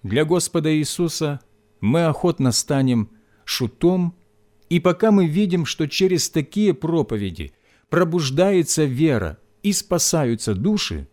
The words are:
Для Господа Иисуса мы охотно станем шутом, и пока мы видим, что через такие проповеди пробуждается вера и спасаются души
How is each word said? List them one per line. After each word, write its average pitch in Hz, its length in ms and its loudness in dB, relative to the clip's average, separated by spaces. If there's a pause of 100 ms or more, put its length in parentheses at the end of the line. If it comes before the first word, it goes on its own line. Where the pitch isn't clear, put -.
Для 117 240 -2
Господа 160 500 0
Иисуса 156 640 -4 (400)
мы 147 240 2
охотно 156 480 0
станем 127 560 0 (360)
шутом, 175 680 0 (540)
и 175 120 2
пока 180 300 2
мы 196 160 6
видим, 175 380 0
что 151 240 -4
через 185 400 0
такие 185 460 0
проповеди 104 800 -4 (340)
пробуждается 165 960 0
вера 123 540 0 (240)
и 202 100 0
спасаются 143 800 -2
души 95 580 -2